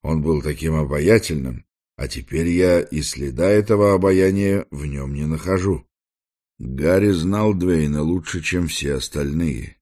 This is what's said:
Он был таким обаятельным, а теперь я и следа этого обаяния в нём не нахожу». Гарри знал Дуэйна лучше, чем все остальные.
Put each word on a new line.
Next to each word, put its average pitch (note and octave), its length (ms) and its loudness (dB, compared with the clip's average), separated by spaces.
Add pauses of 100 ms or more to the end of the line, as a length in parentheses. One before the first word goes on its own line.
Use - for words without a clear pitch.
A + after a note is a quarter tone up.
Он D#2 200 -2
был D#2 180 0
таким D#2 360 -4
обаятельным, D2 880 0 (320)
а C2+ 100 -8
теперь C#2 400 -6
я F2 340 4
и D2+ 220 -4
следа C#2+ 480 -2
этого G#2 420 4
обаяния F#2+ 760 2
в C#2+ 160 -8
нём C#2 280 -6
не D2 120 -4
нахожу». F2+ 580 -2 (760)
Гарри E2 500 2
знал G2 440 2
Дуэйна D#2 480 0
лучше, E2+ 380 -4
чем F2 280 -2
все C#2 260 -4
остальные. C#2+ 880 -4